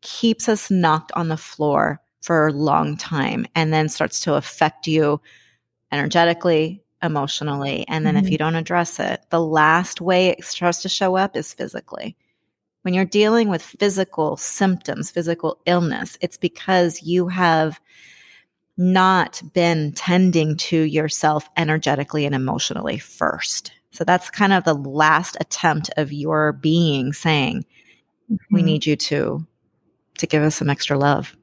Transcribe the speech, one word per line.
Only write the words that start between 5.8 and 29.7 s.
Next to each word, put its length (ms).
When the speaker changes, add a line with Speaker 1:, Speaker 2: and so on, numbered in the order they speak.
Speaker 1:
energetically, 880
emotionally. 880
And 180
then 100
if 80
Speaker 2:
Mm-hmm. 80
Speaker 1:
you 60
don't 160
address 440
it, 320
the 100
last 600
way 280
it 160
starts 380
to 60
show 280
up 200
is 180
physically. 640
When 120
you're 100
dealing 440
with 140
physical 760
symptoms, 760
physical 540
illness, 560
it's 160
because 680
you 260
have 520
not 640
been 400
tending 640
to 240
yourself 760
energetically 680
and 80
emotionally 640
first. 720
So 100
that's 240
kind 240
of 120
the 100
last 680
attempt 560
of 160
your 400
being 600
saying, 520
"We 80
Speaker 3:
Mm-hmm. 60
Speaker 1:
need 200
you 100
to, 500